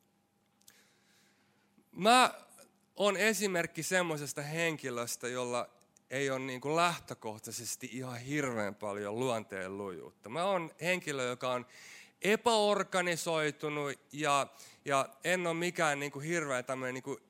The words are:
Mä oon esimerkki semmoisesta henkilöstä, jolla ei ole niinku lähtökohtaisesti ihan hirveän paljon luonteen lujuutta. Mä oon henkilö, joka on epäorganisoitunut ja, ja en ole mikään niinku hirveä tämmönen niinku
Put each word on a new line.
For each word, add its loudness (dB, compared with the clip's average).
Mä 6
oon 4
esimerkki 0
semmoisesta 0
henkilöstä, -2
jolla -2
ei 0
ole -2
niinku -4
lähtökohtaisesti -4
ihan -8
hirveän -2
paljon -4
luonteen -2
lujuutta. -10
Mä -4
oon 0
henkilö, 0
joka -2
on -2
epäorganisoitunut 2
ja, 2
ja 2
en 2
ole 2
mikään 2
niinku -6
hirveä -2
tämmönen -4
niinku -8